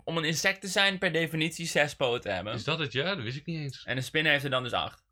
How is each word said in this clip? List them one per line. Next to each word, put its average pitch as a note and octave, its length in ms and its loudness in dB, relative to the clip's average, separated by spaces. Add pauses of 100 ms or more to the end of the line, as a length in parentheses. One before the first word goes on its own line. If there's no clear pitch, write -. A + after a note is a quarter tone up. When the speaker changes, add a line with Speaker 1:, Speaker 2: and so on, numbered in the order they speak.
Speaker 1:
om - 140 -2
een E3 80 0
insect F#3 360 2
te G3+ 60 -8
zijn, G3 300 4
per F#3 140 0
definitie D#3+ 540 0
zes D3 300 2
poten A#2+ 400 0
hebben. F#2 180 -4
Speaker 2:
Is A2 100 -4
dat D#3 160 -2
het? C#3 120 -2
Ja, E3 240 0
dat D3 80 -8
wist B2 140 -6
ik - 80 -12
niet E3 140 -6
eens. C#3+ 240 -10
Speaker 1:
En B2 140 -2
een C3 60 -4
spin D#3 220 0
heeft C#3+ 180 4
er C#3+ 60 -2
dan B2+ 140 0
dus A#2 100 -6
acht. E2 380 -4